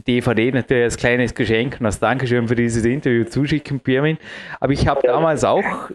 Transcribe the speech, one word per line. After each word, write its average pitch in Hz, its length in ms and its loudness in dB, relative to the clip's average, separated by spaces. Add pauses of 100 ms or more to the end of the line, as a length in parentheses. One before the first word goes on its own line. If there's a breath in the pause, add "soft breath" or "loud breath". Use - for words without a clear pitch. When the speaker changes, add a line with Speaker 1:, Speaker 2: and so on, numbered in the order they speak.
Speaker 1:
D 123 140 2
V 120 140 0
D 113 180 2
natürlich 123 320 2
als 117 120 -2
kleines 123 380 0
Geschenk 117 460 0
und 117 60 -2
als 98 140 -2
Dankeschön 120 480 0
für 123 60 0
dieses 117 300 0
Interview 120 400 0
zuschicken, 143 560 -2
Pirmin. 147 380 0 (420 loud breath)
Aber 131 120 0
ich 143 160 2
habe 143 160 2
Speaker 2:
Ja. 123 80 2
Speaker 1:
damals 147 320 2
auch 139 500 0